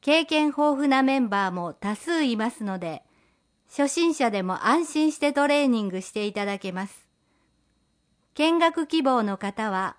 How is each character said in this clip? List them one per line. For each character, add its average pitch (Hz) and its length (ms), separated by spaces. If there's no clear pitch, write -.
経 311 240
験 302 240
豊 294 240
富 277 160
な 269 160
メ 269 140
ン 247 100
バ 196 220
ー - 20
も 175 220
多 208 200
数 320 300
い 240 120
ま 220 140
す 220 140
の 190 160
で、 165 240
初 - 180
心 339 280
者 240 180
で 196 100
も 185 240
安 311 200
心 311 260
し - 80
て 285 120
ト 285 140
レ 285 180
ー - 40
ニ 233 140
ン 202 60
グ 185 120
し 185 100
て 214 160
い 208 60
た 208 120
だ 202 140
け 190 140
ま 190 160
す。 - 200
見 330 240
学 330 300
希 320 140
望 254 200
の 202 160
方 214 320
は 190 280